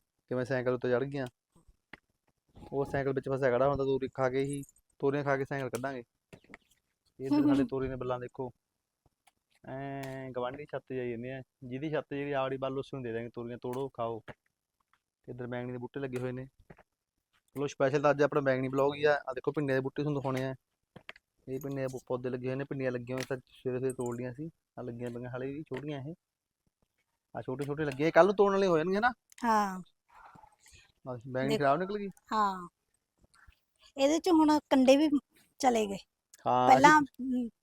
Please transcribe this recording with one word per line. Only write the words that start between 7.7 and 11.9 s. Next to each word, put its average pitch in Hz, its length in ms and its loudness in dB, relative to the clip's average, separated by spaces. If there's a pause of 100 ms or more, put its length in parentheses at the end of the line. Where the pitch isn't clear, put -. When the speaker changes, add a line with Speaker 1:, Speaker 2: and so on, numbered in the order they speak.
Speaker 1:
ਤੋਰੀ 135 160 -2
ਦੇ 131 80 -6
ਬੱਲਾਂ 127 240 -4
ਦੇਖੋ, 127 320 -10 (1160)
ਐਂ 135 640 -10
ਗਵਾਂਢੀ 127 340 -6
ਛੱਤ 135 180 -8 (100)
ਜਾਈ 123 180 -4
ਜਾਂਦੇ 120 220 -8
ਆ, 135 80 -12 (220)
ਜਿਹਦੀ 131 280 -8